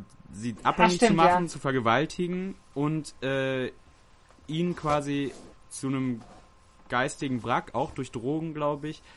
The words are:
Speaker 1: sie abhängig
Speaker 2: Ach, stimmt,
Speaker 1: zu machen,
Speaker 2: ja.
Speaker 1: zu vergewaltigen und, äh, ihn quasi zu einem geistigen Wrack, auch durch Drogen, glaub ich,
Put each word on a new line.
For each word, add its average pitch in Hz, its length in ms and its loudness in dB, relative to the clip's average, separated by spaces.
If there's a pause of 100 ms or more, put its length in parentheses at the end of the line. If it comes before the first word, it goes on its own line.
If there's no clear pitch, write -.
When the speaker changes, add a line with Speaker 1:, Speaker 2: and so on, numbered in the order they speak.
(320)
Speaker 1:
sie 110 320 -8
abhängig 170 300 6
Speaker 2:
Ach, - 40 2
stimmt, 226 140 6
Speaker 1:
zu - 40 6
machen, 175 300 6
Speaker 2:
ja. - 40 -4
Speaker 1:
zu 143 100 -10
vergewaltigen 156 960 0 (180)
und, 151 400 -2 (100)
äh, 135 480 -2 (760)
ihn 165 280 -2
quasi 143 560 -2 (380)
zu - 180 -8
einem 131 340 -2 (680)
geistigen 127 540 -2
Wrack, 127 320 -4
auch 127 160 -2
durch 131 200 -10
Drogen, 151 420 -6
glaub 147 300 -2
ich, 156 180 -10 (160)